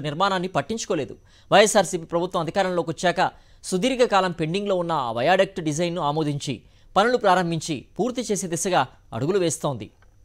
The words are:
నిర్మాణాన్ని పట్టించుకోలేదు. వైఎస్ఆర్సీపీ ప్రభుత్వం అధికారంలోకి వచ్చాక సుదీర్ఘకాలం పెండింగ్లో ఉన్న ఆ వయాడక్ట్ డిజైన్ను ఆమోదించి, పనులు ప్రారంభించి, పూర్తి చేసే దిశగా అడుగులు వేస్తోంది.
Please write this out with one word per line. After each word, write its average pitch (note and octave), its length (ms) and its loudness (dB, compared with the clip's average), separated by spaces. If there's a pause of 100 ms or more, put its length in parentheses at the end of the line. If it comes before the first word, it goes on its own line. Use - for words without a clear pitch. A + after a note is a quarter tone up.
నిర్మాణాన్ని F3+ 440 0
పట్టించుకోలేదు. F3 720 -4 (340)
వైఎస్ఆర్సీపీ F#3 540 4
ప్రభుత్వం F3 360 -2
అధికారంలోకి F3 480 -2
వచ్చాక E3+ 420 0 (320)
సుదీర్ఘకాలం G3+ 680 2
పెండింగ్లో F#3 440 -2
ఉన్న E3+ 160 -2
ఆ C3+ 200 -2
వయాడక్ట్ F#3+ 500 2
డిజైన్ను E3+ 400 -2
ఆమోదించి, D3 600 -4 (360)
పనులు A#3 200 4
ప్రారంభించి, E3+ 680 0 (140)
పూర్తి B3 220 -2
చేసే G3 260 -4
దిశగా E3 400 0 (260)
అడుగులు D3 260 0
వేస్తోంది. D3 520 -4 (340)